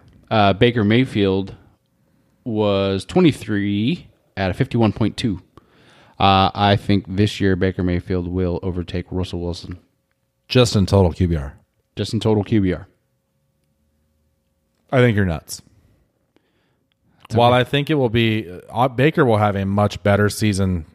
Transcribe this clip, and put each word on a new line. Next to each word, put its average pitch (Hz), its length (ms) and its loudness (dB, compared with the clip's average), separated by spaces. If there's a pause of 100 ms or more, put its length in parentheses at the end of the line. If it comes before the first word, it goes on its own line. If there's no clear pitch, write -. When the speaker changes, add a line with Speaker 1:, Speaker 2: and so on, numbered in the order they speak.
(300)
Speaker 1:
Uh, 104 220 4
Baker 120 320 2
Mayfield 101 720 0 (920)
was 98 600 -2
twenty-three 107 1000 0 (300)
at 95 140 -2
a - 40 -6
fifty-one 117 380 0
point - 240 -4
two. 95 240 -6 (760)
Uh, 95 360 4
I 101 220 2
think 101 320 -2
this 98 320 -2
year 95 160 2
Baker 92 260 -2
Mayfield 90 460 -4
will 90 340 -4
overtake 90 480 -6
Russell 90 300 -6
Wilson. 87 380 -10 (680)
Speaker 2:
Just 123 280 2
in 98 100 4
total 92 260 4
Q 92 160 0
B 82 80 0
R. 71 200 -8 (400)
Speaker 1:
Just 101 160 -8
in 110 80 -4
total 107 240 0
Q 110 160 0
B 92 140 0
R. 76 120 -12 (2000)
Speaker 2:
I 139 60 0
think 123 180 4
you're 101 100 2
nuts. - 360 -8 (1600)
Speaker 1:
It's - 80 -8
Speaker 2:
While 120 160 4
Speaker 1:
okay. 123 100 4
Speaker 2:
I 123 40 0
think 143 260 -2
it 160 40 2
will 131 140 0
be, 110 400 0 (220)
uh, 120 160 0
Baker 135 380 2
will 110 140 4
have 104 180 0
a 98 100 -2
much 101 380 0
better 101 240 2
season 95 680 0